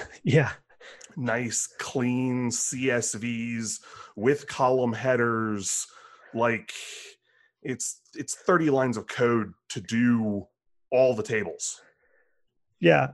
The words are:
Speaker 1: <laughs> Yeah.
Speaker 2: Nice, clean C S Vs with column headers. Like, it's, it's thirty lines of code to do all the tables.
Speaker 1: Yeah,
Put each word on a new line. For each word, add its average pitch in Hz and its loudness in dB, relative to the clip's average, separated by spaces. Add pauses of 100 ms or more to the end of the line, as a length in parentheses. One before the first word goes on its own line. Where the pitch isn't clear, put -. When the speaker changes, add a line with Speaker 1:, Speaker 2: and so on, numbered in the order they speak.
(100)
Speaker 1:
<laughs> - -20
Yeah. 143 4 (640)
Speaker 2:
Nice, 120 -2 (120)
clean 123 -2
C 127 -2
S 120 0
Vs 117 -6 (360)
with 135 2
column 127 2
headers. 113 0 (460)
Like, 117 0 (920)
it's, - -8 (140)
it's - -10
thirty 165 4
lines 131 2
of 104 -8
code 117 0 (180)
to - -8
do 110 2 (460)
all 127 6
the 107 -4
tables. 104 -6 (960)
Speaker 1:
Yeah, 147 6